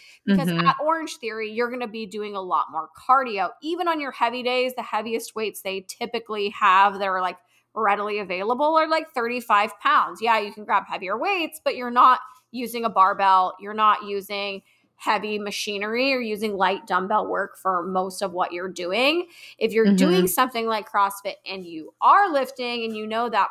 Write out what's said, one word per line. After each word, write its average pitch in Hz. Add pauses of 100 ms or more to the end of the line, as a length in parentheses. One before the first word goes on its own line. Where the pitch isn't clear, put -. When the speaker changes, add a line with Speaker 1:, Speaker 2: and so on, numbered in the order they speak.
(240)
Speaker 1:
because 202
Speaker 2:
Mm-hmm. 170
Speaker 1:
at -
Orange 320
Theory, 220
you're 233
gonna 247
be 220
doing 208
a 190
lot 175
more 156
cardio. 233 (100)
Even 339
on 320
your 269
heavy 240
days, 254
the 233
heaviest 226
weights 214
they 190
typically 214
have 196
that 196
are, 185
like, 185 (360)
readily 208
available 226
are, 320
like, 320
thirty-five 233
pounds. 196
Yeah, 226
you 208
can 208
grab 202
heavier 190
weights, 349
but 254
you're 247
not 254 (320)
using 233
a 226
barbell. 190
You're 202
not 214
using 202 (360)
heavy 214
machinery 214
or 254
using 214
light 190
dumbbell 190
work 190
for 180
most 185
of 190
what 175
you're 175
doing. 247 (320)
If 214
you're 220
Speaker 2:
Mm-hmm. 202
Speaker 1:
doing 185
something 233
like 220
CrossFit 196 (100)
and 185
you 160
are 359
lifting 254
and 226
you 214
know 226
that 208